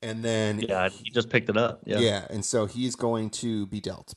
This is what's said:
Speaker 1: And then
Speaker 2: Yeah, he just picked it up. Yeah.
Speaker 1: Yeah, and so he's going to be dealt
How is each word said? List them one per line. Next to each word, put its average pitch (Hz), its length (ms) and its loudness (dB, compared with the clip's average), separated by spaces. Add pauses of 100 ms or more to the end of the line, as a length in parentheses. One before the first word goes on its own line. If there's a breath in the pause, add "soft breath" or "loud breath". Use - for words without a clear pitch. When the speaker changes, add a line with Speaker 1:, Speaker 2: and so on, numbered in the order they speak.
Speaker 1:
And 113 220 -6
then 110 380 2
Speaker 2:
Yeah, 95 280 2
he - 220 -10
just 113 180 0
picked 117 220 2
it 104 80 2
up. - 260 0
Yeah. 104 140 0
Speaker 1:
Yeah, 104 320 4
and 101 120 -4
so 113 220 2
he's 120 320 -2
going 113 320 0
to 107 380 -2
be 104 160 -6
dealt - 340 -10